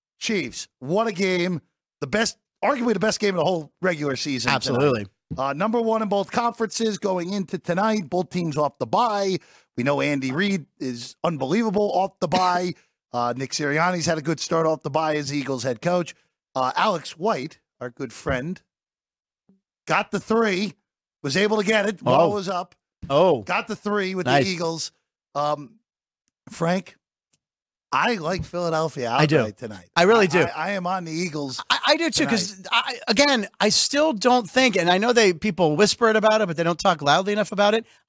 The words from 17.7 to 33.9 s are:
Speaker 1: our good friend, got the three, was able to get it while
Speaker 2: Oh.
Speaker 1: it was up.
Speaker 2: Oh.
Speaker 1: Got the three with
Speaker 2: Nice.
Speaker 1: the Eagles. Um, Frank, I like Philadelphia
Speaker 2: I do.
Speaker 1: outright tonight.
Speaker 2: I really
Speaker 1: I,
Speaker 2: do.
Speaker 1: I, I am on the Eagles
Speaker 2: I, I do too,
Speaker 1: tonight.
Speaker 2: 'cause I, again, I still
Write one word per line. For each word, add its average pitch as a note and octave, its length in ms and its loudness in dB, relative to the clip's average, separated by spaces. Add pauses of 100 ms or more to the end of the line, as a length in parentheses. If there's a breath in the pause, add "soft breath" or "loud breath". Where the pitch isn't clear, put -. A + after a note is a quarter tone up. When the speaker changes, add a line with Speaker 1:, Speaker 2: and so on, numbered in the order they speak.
Speaker 1:
our B2 100 -10
good B2 220 -10
friend, C#3+ 500 -6 (1200)
got F3 240 0
the G3+ 100 -4
three, G#3+ 540 0 (480)
was C#3 140 -4
able G#3 200 2
to G#3 80 0
get G#3 220 2
it G#3 160 -4
while C3 200 6
Speaker 2:
Oh. D#3+ 80 4
Speaker 1:
it G#3 40 -2
was F#3+ 140 -4
up. F3+ 260 -6 (340)
Speaker 2:
Oh. C#3+ 340 4
Speaker 1:
Got G3+ 260 -4
the G#3+ 80 -6
three G3+ 380 -4
with F3+ 120 -4
Speaker 2:
Nice. C3 180 4
Speaker 1:
the F#3+ 60 -2
Eagles. E3 420 -6 (420)
Um, C#3+ 440 -4 (720)
Frank, F3 480 -4 (960)
I F3+ 240 2
like E3 280 -4
Philadelphia D#3+ 680 -4
Speaker 2:
I C#3 160 4
do. D3+ 120 2
Speaker 1:
outright G#2+ 180 -2
tonight. G#2+ 400 -14
Speaker 2:
I E3+ 80 4
really G#3+ 200 6
Speaker 1:
I, - 20 4
Speaker 2:
do. E3+ 160 2
Speaker 1:
I, E3 260 -2
I - 40 -4
am F3+ 140 -6
on F#3 180 -4
the D#3+ 80 -10
Eagles D3+ 480 -6 (100)
Speaker 2:
I, C4 80 2 (100)
I D#4 80 4
do E4 140 -2
too, D4+ 140 0
Speaker 1:
tonight. F3+ 60 0
Speaker 2:
'cause F#3+ 400 -2
I, B3 280 -2 (100)
again, B3+ 400 2 (100)
I G#3+ 120 4
still D4 420 2